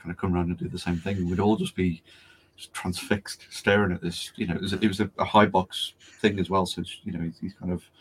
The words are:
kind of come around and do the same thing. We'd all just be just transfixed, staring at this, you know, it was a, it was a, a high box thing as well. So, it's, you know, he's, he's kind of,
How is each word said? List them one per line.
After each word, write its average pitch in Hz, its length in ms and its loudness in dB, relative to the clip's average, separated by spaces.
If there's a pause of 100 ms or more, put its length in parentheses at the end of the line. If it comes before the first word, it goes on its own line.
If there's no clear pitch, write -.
kind 85 80 -8
of 87 60 -8
come 90 180 0
around 87 140 2
and 87 80 -2
do 85 120 -6
the 90 100 -8
same 87 180 -2
thing. 92 320 -2
We'd 90 120 0
all 104 160 4
just 90 200 -4
be 90 260 0 (540)
just - 160 -20
transfixed, - 800 -6
staring 101 420 4
at 85 80 -4
this, - 360 -8
you 104 100 -4
know, 87 80 0
it 90 80 -4
was 98 100 -2
a, 98 100 0
it 110 60 4
was 95 120 0
a, 101 180 0
a 95 80 0
high 107 180 8
box - 480 0 (300)
thing 101 180 2
as 85 80 -2
well. 95 160 2
So, 90 160 -4
it's, - 240 -10
you - 80 -6
know, 85 80 -6
he's, 82 180 -6
he's 95 140 -8
kind 90 180 -8
of, 87 140 -4 (160)